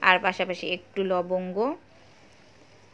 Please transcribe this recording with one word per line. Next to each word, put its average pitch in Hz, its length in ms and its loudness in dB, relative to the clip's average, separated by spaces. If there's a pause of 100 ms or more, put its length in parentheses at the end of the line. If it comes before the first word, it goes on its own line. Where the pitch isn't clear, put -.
আর 185 180 6
পাশাপাশি 185 500 -2
একটু 180 340 -6
লবঙ্গ 185 720 -2 (1200)